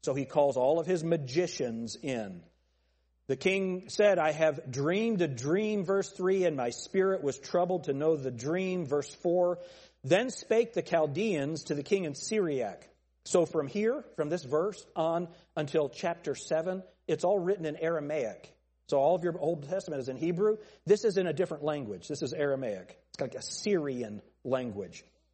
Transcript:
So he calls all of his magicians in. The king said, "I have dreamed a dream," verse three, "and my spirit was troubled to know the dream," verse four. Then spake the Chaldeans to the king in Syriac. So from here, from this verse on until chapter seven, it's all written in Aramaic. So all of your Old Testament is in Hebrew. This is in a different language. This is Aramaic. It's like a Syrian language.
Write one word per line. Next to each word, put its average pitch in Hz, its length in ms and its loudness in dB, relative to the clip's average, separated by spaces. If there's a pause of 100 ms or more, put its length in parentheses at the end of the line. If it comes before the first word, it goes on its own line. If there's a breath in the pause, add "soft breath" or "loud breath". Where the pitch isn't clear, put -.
So 139 100 0
he 131 120 -2
calls 143 300 2
all 135 240 4
of 160 60 -4
his 175 180 0
magicians 135 920 -2
in. 107 460 -6 (880)
The 135 80 0
king 185 540 0
said, 208 280 6
"I 156 140 4
have 151 400 0
dreamed 185 500 2
a 170 60 4
dream," 185 580 0
verse 196 240 0
three, 190 360 2
"and 160 100 2
my 123 160 -2
spirit 190 500 0
was 139 160 -2
troubled 180 460 0
to 143 100 -2
know 156 220 2
the 131 160 -4
dream," 170 540 -2
verse 139 300 -2
four. 175 440 2 (440 loud breath)
Then 190 260 4
spake 226 440 0
the 175 80 0
Chaldeans 156 840 0
to 151 100 -2
the 143 80 -4
king 196 220 0
in 143 100 -6
Syriac. 143 760 -2 (360)
So 175 200 2
from 151 220 -2
here, 220 360 0 (120)
from 147 140 -2
this 175 140 -2
verse 156 400 -2 (120)
on 170 320 0 (280 loud breath)
until 151 340 0
chapter 165 440 -4
seven, 170 480 -2 (240 loud breath)
it's 156 180 0
all 190 140 4
written 180 280 0
in 151 100 -2
Aramaic. 151 760 -2 (360)
So 143 100 2
all 143 160 6
of 175 100 0
your 170 140 0
Old 151 320 -2
Testament 170 320 -4
is 123 80 -4
in 131 80 -6
Hebrew. 180 400 2 (280 loud breath)
This 202 180 6
is 202 140 2
in 185 100 2
a 160 60 0
different 151 300 -2
language. 147 440 -4
This 147 160 -4
is 120 100 -4
Aramaic. 135 640 -2 (120)
It's - 120 -8
like 131 140 -6
a 123 80 -10
Syrian 127 800 -2 (200)
language. 120 600 -4 (300)